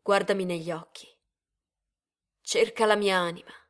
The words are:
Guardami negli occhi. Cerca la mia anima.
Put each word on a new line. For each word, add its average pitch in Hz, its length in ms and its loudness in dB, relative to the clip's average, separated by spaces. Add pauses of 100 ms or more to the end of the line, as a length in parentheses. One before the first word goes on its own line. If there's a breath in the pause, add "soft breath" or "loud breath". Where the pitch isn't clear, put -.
Guardami 196 440 2
negli 170 260 -6
occhi. - 360 -12 (1300)
Cerca - 460 0
la 214 100 6
mia 196 220 2
anima. 175 340 -6 (180)